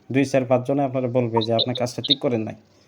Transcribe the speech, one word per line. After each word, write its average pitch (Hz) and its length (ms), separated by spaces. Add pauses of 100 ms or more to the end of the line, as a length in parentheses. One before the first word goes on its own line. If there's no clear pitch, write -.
(120)
দুই 131 140
চার 131 200
পাঁচজনে 127 380
আপনারা 127 240
বলবে 117 340
যে, 113 120
"আপনার 117 220
কাজটা 120 260
ঠিক - 180
করেন 120 220
নাই।" 107 140 (320)